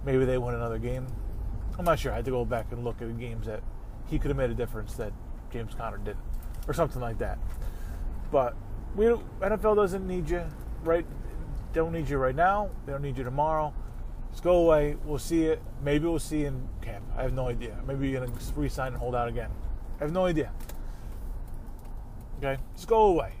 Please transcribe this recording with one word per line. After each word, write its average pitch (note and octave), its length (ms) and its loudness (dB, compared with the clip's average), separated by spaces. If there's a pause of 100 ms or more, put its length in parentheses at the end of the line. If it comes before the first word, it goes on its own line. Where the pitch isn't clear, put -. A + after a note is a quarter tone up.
Maybe C3 200 6
they B2+ 120 4
win B2 180 0
another A#2 240 -2
game. B2+ 280 -2 (720)
I'm F3 60 -2
not E3 120 6
sure. B2+ 140 0
I A2 40 -2
had A#2 100 -2
to C3 60 0
go B2 120 2
back A2+ 280 0
and A#2+ 120 -4
look A#2 180 -2
at A#2 60 -4
the A#2 60 -4
games A2+ 320 -4
that G#2+ 180 -4 (460)
he D3+ 100 0
could - 80 0
have C#3 100 2
made B2+ 120 2
a A2+ 60 0
difference A2+ 400 -4
that G#2+ 180 -4 (360)
James A2+ 240 -6
Conner A2 240 -4
didn't, G#2 220 -4 (480)
or D3+ 60 0
something D3 280 2
like A2+ 180 -2
that. G2 200 -2 (920)
But B2+ 200 4 (440)
we, G#3+ 100 6
N A#3 140 4 (200)
F G#3 220 2
L G#3+ 120 6
doesn't F#3+ 300 4
need F3+ 240 -2
you, F3 140 2 (400)
right? E3 220 4 (680)
They D#3+ 80 2
don't E3 140 2
need D#3 160 -2
you C#3+ 80 2
right C3 180 4
now. F#3+ 340 4 (160)
They - 60 -6
don't C#3 100 -2
need C#3 160 -2
you C3+ 60 -2
tomorrow. D3+ 500 2 (580)
Just - 120 -8
go F3 140 8
away. D3+ 480 8
We'll D3 140 0
see E3 260 2
it. D#3 160 2 (220)
Maybe D3 240 4
we'll E3 120 2
see D3+ 220 0
you C#3+ 60 2
in C3 200 -2 (140)
camp. G#2 220 -6 (140)
I B2 60 0
have B2+ 100 2
no B2+ 160 0
idea. A2+ 360 -2
Maybe C#3 240 0
you're C3 160 0
gonna A#2+ 80 -4 (220)
re-sign C3+ 380 0
and - 40 -4
hold B2 160 -2
out A#2+ 140 2
again. A#2 240 -2 (480)
I D3 60 0
have D3+ 80 0
no F#3 120 4
idea. D#3+ 260 2 (1900)
Okay, C3+ 200 0 (160)
just - 140 -10
go A3 200 8
away. D3 320 4